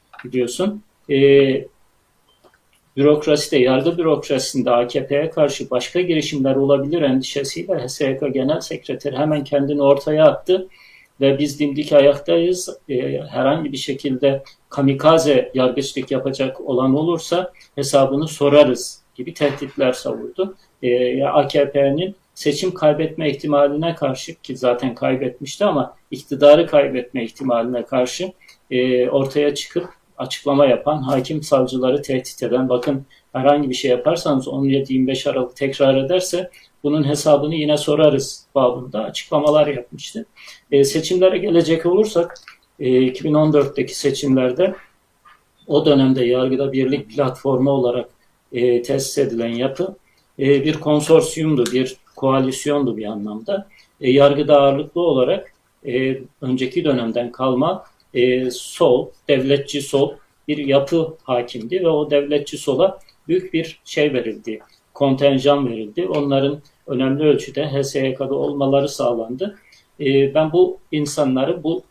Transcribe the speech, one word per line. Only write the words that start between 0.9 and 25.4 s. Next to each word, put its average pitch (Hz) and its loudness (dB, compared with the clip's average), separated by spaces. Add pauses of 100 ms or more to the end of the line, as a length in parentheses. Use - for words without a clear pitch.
E, 143 0 (1800)
bürokraside, 147 2
yargı 135 2
bürokrasisinde 139 -2
A 120 2
K 135 -6
P'ye 147 -2
karşı 143 -2
başka - -2
girişimler 143 -2
olabilir 139 0
endişesiyle 139 -2
H 127 -6
S 143 -6
Y 135 -2
K 147 -4
Genel 135 -2
Sekreteri 147 -8
hemen 151 0
kendini 143 -2
ortaya 147 4
attı 185 2 (540)
ve 135 4
"Biz 143 -2
dimdik 147 -2
ayaktayız, 170 2 (120)
e, 139 -4
herhangi 143 -2
bir 135 -6
şekilde 135 -2 (260)
kamikaze 143 2
yargıçlık 131 -2
yapacak 131 -4
olan 131 0
olursa 170 -2 (220)
hesabını 139 0
sorarız." 143 4 (160)
gibi 127 -12
tehditler 139 -2
savurdu. 123 -8 (280)
E, 127 -2
ya 127 0
A 143 4
K 143 0
P'nin 147 0 (200)
seçim 151 -2
kaybetme 156 0
ihtimaline 147 0
karşı, 143 -6
ki - -12
zaten 123 -2
kaybetmişti 131 -4